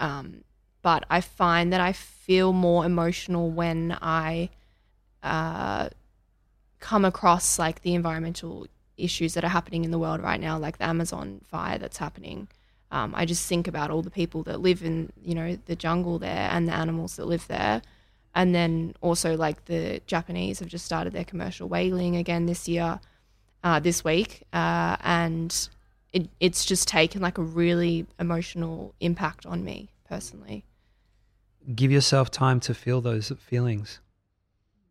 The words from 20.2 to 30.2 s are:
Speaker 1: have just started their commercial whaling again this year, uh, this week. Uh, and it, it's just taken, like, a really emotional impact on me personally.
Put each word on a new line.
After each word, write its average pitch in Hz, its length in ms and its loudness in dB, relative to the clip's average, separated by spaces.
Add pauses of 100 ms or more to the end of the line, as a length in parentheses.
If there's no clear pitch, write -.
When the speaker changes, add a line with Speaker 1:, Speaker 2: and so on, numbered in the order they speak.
Speaker 1:
have 175 80 -10
just 170 160 -10
started 175 280 -4
their 175 120 -6
commercial 180 440 -8
whaling 180 460 2
again 170 320 0
this 175 220 -2
year, 170 320 0 (640)
uh, 165 160 4
this 170 240 2
week. 170 480 0
Uh, 170 480 2
and 165 680 0 (440)
it, 170 160 0 (100)
it's 175 260 2
just - 220 0
taken, 160 340 2
like, 180 160 -2
a 170 60 -2
really 170 640 2 (140)
emotional 170 800 -4
impact 175 440 -2
on 170 200 -6
me - 240 -10 (200)
personally. - 560 -12 (1080)